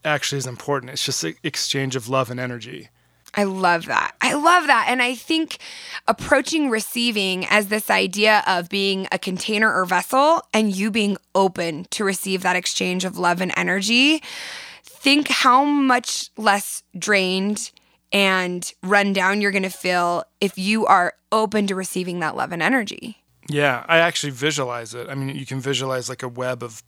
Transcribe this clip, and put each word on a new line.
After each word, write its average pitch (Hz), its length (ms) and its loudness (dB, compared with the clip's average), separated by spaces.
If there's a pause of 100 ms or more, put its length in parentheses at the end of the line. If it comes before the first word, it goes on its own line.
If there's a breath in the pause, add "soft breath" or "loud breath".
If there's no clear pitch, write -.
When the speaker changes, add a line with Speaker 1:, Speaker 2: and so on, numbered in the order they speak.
Speaker 1:
actually 147 360 0
is 127 80 -6
important. 127 440 -4
It's 147 140 -6
just - 180 -4
an 160 200 -6
exchange 139 520 -2
of 117 140 -6
love 131 220 0
and 123 80 -8
energy. 123 500 -10 (460)
Speaker 2:
I 202 80 2
love 190 420 2
that. - 360 -2
I 254 120 2
love 320 340 4
that. 240 220 4
And 254 120 0
I 247 140 0
think 320 420 -2 (500 loud breath)
approaching 269 640 0
receiving 208 800 -2
as 208 180 4
this 214 220 -2
idea 202 580 4
of 175 220 0
being 196 420 -2
a 185 80 -2
container 208 540 0
or 185 120 0
vessel 262 560 2 (120)
and 220 220 2
you 202 160 0
being 202 260 0 (180)
open 185 560 0
to - 120 -4
receive 190 400 -2
that 180 120 2
exchange 180 500 -2
of 180 120 -6
love 175 240 0
and 185 140 -2
energy, 220 680 2 (600 loud breath)
think 285 440 2
how 262 360 4
much 269 720 0
less 202 460 0 (140)
drained 190 720 0 (400 soft breath)
and 185 680 0
run 202 320 4
down 196 280 2
you're 202 100 2
gonna 190 180 0
feel 175 540 0 (180)
if 196 160 -2
you 208 300 0
are 180 260 4 (180)
open 214 360 0
to 196 80 -2
receiving 180 440 -6
that 156 160 -2
love - 160 -2
and 170 120 -4
energy. 220 540 -2 (300)
Speaker 1:
Yeah, 143 400 0
I 165 120 6
actually 165 320 0
visualize 123 640 -4
it. 120 160 -12
I 139 60 -8
mean, 135 200 -6
you 135 100 -8
can 135 140 -6
visualize, 131 480 -4
like, 127 140 -10
a 127 60 -8
web 123 340 -6
of 117 260 -14